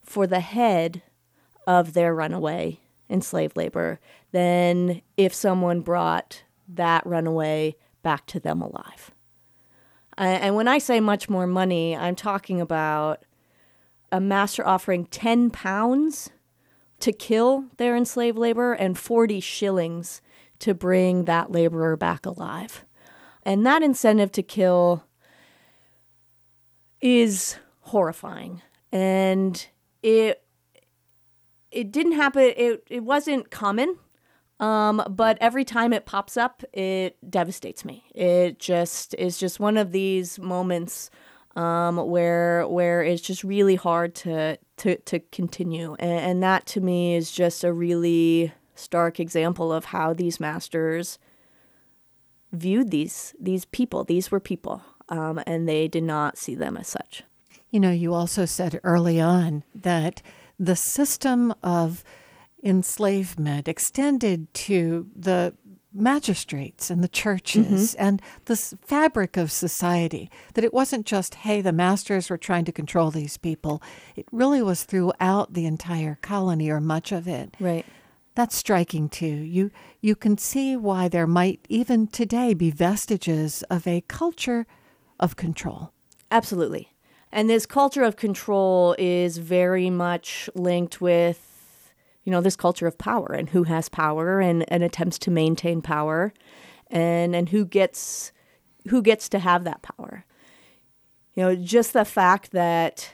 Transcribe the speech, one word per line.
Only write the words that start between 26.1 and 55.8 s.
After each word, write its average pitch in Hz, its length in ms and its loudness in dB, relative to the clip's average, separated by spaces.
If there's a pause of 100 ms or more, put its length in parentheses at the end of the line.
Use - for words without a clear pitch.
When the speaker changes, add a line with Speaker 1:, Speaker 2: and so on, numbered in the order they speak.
Speaker 1:
is 233 580 4 (240)
horrifying. 180 800 -4 (300)
And 190 760 0 (360)
it, 220 400 4 (1300)
it 214 200 -6
didn't 330 220 2
happen, 277 280 4 (160)
it, 240 320 0
it 240 140 -8
wasn't 285 460 -2
common, 233 480 -2 (600)
um, 214 500 2
but 220 300 2
every 240 240 2
time 233 300 0
it 214 120 -2
pops - 300 -8
up, 247 260 -2 (120)
it 190 420 -4 (140)
devastates 180 560 -4
me. 165 180 -16 (100)
It 180 460 2
just - 540 -2
is 180 240 -4
just 185 240 -4
one 208 160 2
of 196 160 0
these 190 460 -2
moments, 180 680 -4 (460)
um, 170 400 0
where, 170 720 2
where 175 340 2
it's 170 200 0
just - 240 -8
really 196 300 4
hard 170 400 0
to, 160 420 -4 (200)
to, 185 200 0
to - 220 -6 (120)
continue. 170 680 -6
And, 170 200 -2
and 180 240 0
that 190 220 2
to - 160 -6
me 175 340 0
is 165 160 -2
just 175 320 0
a 175 80 2
really 170 800 2 (240)
stark 170 460 -2
example 165 500 -2
of 160 140 -4
how 165 280 -2
these 170 240 -4
masters 160 800 -6 (1400)
viewed 190 380 0
these, - 480 -6
these 185 260 -4
people. - 400 -4
These 180 260 -2
were 196 80 0
people, - 420 -8 (280)
um, 160 360 -6
and 165 220 -4
they 156 200 0